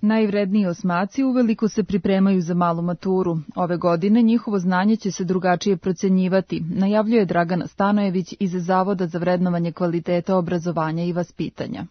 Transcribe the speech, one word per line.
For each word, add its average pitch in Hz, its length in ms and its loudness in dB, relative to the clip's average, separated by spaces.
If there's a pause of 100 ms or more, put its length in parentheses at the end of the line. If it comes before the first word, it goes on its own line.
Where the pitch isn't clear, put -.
Najvredniji 208 640 2
osmaci 180 580 -2
uveliko 247 440 2
se 202 160 -2
pripremaju 190 580 2
za 170 120 -4
malu 170 280 0
maturu. 175 560 0 (180)
Ove 175 220 -2
godine 180 440 2
njihovo 226 380 2
znanje 185 360 2
će 202 160 -4
se 190 120 -8
drugačije 180 540 0
procenjivati, 185 920 0
najavljuje 208 560 2
Dragana 170 420 0
Stanojević 196 720 0
iz 190 120 -2
Zavoda 185 560 0
za 165 120 -6
vrednovanje 175 520 0
kvalitete 175 600 -2
obrazovanja 170 720 -2
i 175 100 -2
vaspitanja. - 760 -6